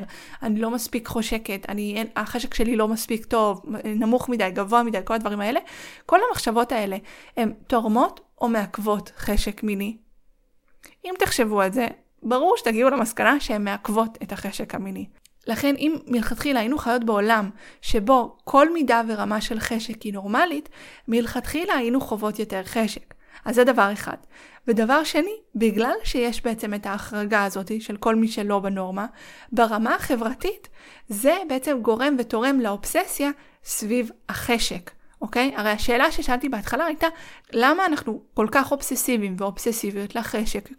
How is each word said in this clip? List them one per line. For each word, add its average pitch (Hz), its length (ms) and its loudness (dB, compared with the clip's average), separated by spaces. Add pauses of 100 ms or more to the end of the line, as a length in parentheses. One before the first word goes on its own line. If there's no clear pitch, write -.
(440)
אני 214 160 0
לא 226 120 0
מספיק 233 360 -4
חושקת, 220 600 -4
אני, 208 280 -4
אין, 226 180 -4
החשק 220 380 -6
שלי 240 220 2
לא 214 120 4
מספיק 220 380 -2
טוב, 208 360 2 (220)
נמוך 226 460 2
מדי, 220 240 0
גבוה 202 300 2
מדי", 220 200 -2
כל - 100 -4
הדברים 214 260 -2
האלה, 226 200 0 (460)
כל 349 140 6 (100)
המחשבות 233 420 0
האלה, 202 260 -2 (400)
הן 220 160 0 (140)
תורמות 233 520 2 (220)
או 240 80 2
מעכבות 208 680 -2
חשק - 460 0
מיני? 208 340 -4 (1080)
אם 359 140 -8
תחשבו 214 420 2
על 190 100 2
זה, 233 160 0 (360)
ברור 285 340 4
שתגיעו 233 320 4
למסקנה 240 500 2
שהן 208 240 -2
מעכבות 208 600 -2
את 208 80 -10
החשק - 440 -8
המיני. 190 300 -8 (420)
לכן, 277 300 0
אם 311 180 0 (120)
מלכתחילה 247 520 0
היינו 233 180 0
חיות 247 260 0
בעולם 214 460 2 (320)
שבו 240 640 2
כל 294 300 6
מידה 247 340 2
ורמה 208 340 -2
של 220 180 -4
חשק 226 420 -6
היא 214 120 -8
נורמלית, 269 560 0 (380)
מלכתחילה 247 640 -2
היינו 254 280 2
חוות 214 380 -4
יותר 202 240 -4
חשק. - 500 -4 (320)
אז 226 100 -2
זה 247 80 8
דבר 226 300 6
אחד. - 240 -8 (500)
ודבר 233 360 4
שני, 339 320 -2 (200)
בגלל 226 480 2
שיש 240 400 0
בעצם 220 300 -4
את 208 120 -8
ההחרגה 208 580 0
הזאת 196 380 -4
של 214 160 -10
כל 226 180 2
מי 226 120 4
שלא 202 320 -2
בנורמה, 190 460 -4 (460)
ברמה 226 440 2
החברתית, 294 760 -4 (380)
זה 254 300 2 (120)
בעצם 269 320 -2
גורם 240 380 2
ותורם 247 400 0
לאובססיה 285 720 -2 (340)
סביב 226 480 -2 (180)
החשק. - 640 -4 (320)
אוקיי? 247 320 0
הרי 214 140 -2
השאלה 240 420 2
ששאלתי 269 380 -2
בהתחלה 233 360 -2
הייתה, 320 220 0 (460)
למה 302 320 4
אנחנו 285 360 -2 (120)
כל 220 180 2
כך 269 200 2
אובססיביים 240 680 -2
ואובססיביות 202 760 -4
לחשק, 214 640 -4